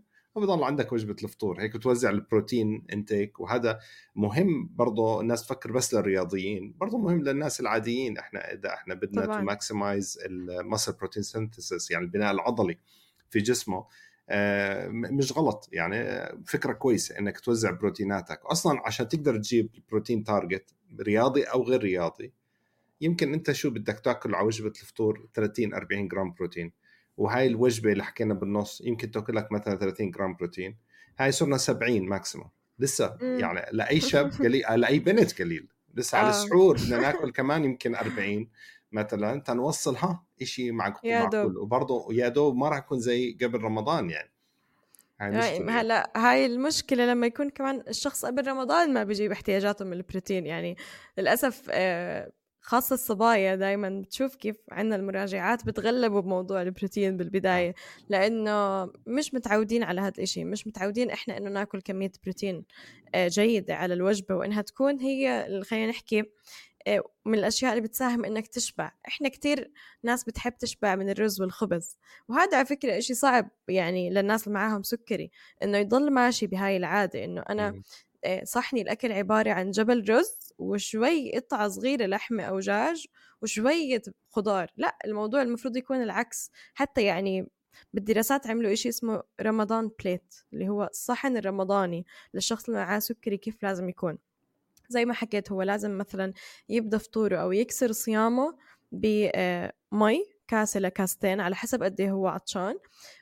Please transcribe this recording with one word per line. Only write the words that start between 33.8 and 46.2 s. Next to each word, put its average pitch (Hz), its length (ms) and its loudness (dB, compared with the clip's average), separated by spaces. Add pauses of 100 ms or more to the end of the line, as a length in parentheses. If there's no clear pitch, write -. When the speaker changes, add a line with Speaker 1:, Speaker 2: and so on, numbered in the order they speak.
Speaker 1:
شاب 143 320 4
Speaker 2:
<laughs> 139 140 -2
Speaker 1:
قليل، 131 200 4
آه، 113 100 2
لأي 117 240 6
بنت 196 420 4
قليل. 85 260 -4 (260)
لسه - 240 0
على 214 100 6
Speaker 2:
آه. - 20 6
Speaker 1:
السحور 190 480 6
بدنا 117 260 2
Speaker 2:
<laughs> 135 40 4
Speaker 1:
ناكل 147 240 0
كمان 143 340 2
يمكن 123 300 0
أربعين 104 540 -2 (420)
مثلًا، 107 500 -2
تنوصل، 131 540 0
ها، 175 280 0 (180)
إشي 123 300 -4
معق-، 190 340 -2
Speaker 2:
يا 233 180 2
دوب. 196 100 0
Speaker 1:
معقول. 208 240 0
وبرضه 127 540 0
يا 120 160 4
دوب 139 280 4
ما 139 140 2
راح 151 80 0
يكون 131 220 -4
زي 123 420 0
قبل 120 200 0
رمضان، 110 480 0
يعني. 76 220 -8 (880)
هاي - 100 -4
Speaker 2:
هاي، 208 280 0
Speaker 1:
مشكلة. 226 220 0
Speaker 2:
هلا 226 340 0
هاي 247 300 6